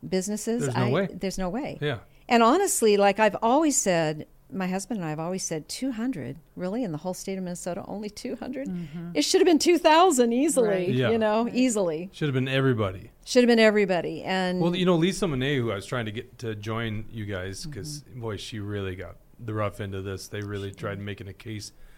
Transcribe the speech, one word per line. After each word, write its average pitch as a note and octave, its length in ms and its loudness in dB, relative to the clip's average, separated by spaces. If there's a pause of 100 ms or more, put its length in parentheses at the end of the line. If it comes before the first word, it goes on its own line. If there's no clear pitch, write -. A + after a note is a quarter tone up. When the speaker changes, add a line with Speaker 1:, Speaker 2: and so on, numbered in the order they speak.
Speaker 1:
businesses? G#3 560 -2
Speaker 2:
There's C3 140 -2
no - 100 0
Speaker 1:
I, A#2+ 40 2
Speaker 2:
way. F3 220 0
Speaker 1:
there's - 260 -8
no F#3 100 -2
way. A#3 320 -8
Speaker 2:
Yeah. C#3+ 180 -4 (300)
Speaker 1:
And A#3 140 4
honestly, A#3 540 4
like G3 220 4
I've G#3+ 240 4
always C#4 340 4
said, D#3+ 500 0 (280)
my F#3 140 -2
husband G3 320 -4
and E3+ 60 -4
I D3+ 40 -4
have D3+ 80 -6
always F3+ 240 -4
said, D#3+ 240 -6
"Two - 260 -6
hundred? G#3+ 440 -6 (200)
Really? F#3 280 -4
In F3+ 80 -4
the D3+ 60 -4
whole F#3 160 -6
state F#3+ 240 -8
of F#3 60 -6
Minnesota, F3 440 -8
only G#3 220 -8
two B3 260 -10
hundred? C4+ 320 -8
Speaker 3:
Mm-hmm. F3 460 -10
Speaker 1:
It D4 80 2
should F4+ 180 4
have D#4+ 60 6
been E4 120 8
two E4 200 4
thousand D4+ 560 6
easily, C4+ 340 4
Speaker 3:
Right. F#3 220 0
Speaker 2:
Yeah. C3 200 4
Speaker 1:
you A3+ 80 4
know, A3 280 2
Speaker 3:
Right. - 80 -4
Speaker 1:
easily." G3 580 0
Speaker 2:
Should D#3 160 -2
have C3+ 60 0
been C3 140 0
everybody. A#2+ 600 0 (140)
Speaker 1:
Should B3 200 4
have A#3 40 4
been A#3 100 6
everybody. F#3+ 640 4
And F#3 380 -2
Speaker 2:
Well, F3 160 2
you F#3 80 0
know, F3+ 120 6
Lisa F3+ 300 0
Monet, C#3 300 0
who A#2 160 0
I G2 40 -4
was G2 100 -8
trying B2 180 -4
to G#2+ 80 -6
get - 280 -12
to A2+ 140 -6
join A2 560 -6
you A2+ 140 -8
guys, F#2+ 400 -8
'cause, G2+ 460 -12
Speaker 1:
Mm-hmm. B2 100 -14
Speaker 2:
boy, A2 160 -6
she G#2+ 240 -10
really G2+ 340 -6
got F2 220 -12 (260)
the A2+ 120 -6
rough G#2+ 260 -2
end G2 140 -8
of F#2+ 100 -6
this. F#2+ 240 -8
They G#2 140 -8
really G2+ 260 -6
Speaker 1:
She G2+ 60 -12
Speaker 2:
tried G2+ 220 -8
Speaker 1:
did. G2+ 100 -10
Speaker 2:
making G2+ 220 -10
a F#2+ 40 -12
case G#2+ 400 -12 (260)